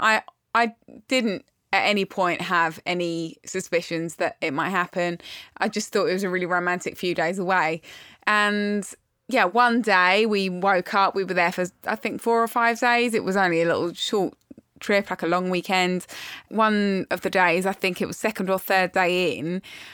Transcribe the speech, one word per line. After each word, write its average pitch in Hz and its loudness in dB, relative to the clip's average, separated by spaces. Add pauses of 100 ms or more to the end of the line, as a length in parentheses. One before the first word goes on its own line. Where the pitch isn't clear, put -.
I, 220 2 (320)
I 226 2 (340)
didn't 233 0 (260)
at 196 2
any 202 2
point 180 -2
have 170 0
any 170 -4
suspicions 170 -4
that 170 -4
it 160 -2
might 165 -2
happen. 175 -2 (400)
I 214 0
just 214 -8
thought 190 2
it 175 0
was 190 -2
a 190 -2
really 180 -2
romantic 180 -2
few 175 -2
days 175 -2
away. 175 0 (460)
And 208 0 (440)
yeah, 233 4
one 233 4
day 196 4
we 202 0
woke 180 0
up, 196 4
we 196 -2
were 185 -4
there 175 2
for, 180 -2 (200)
I 214 -2
think, 214 -8
four 233 2
or 226 0
five 233 0
days. 240 2
It 226 0
was 190 0
only 175 2
a 170 4
little 170 0
short - -2 (460)
trip, 202 0
like 185 -6
a 170 -2
long 180 0
weekend. 180 0 (400)
One 208 2
of 185 -4
the 190 -2
days, 180 2
I 190 0
think 190 -2
it 190 0
was - -8
second 208 -4
or 190 2
third 185 0
day 180 2
in, 170 -4 (320)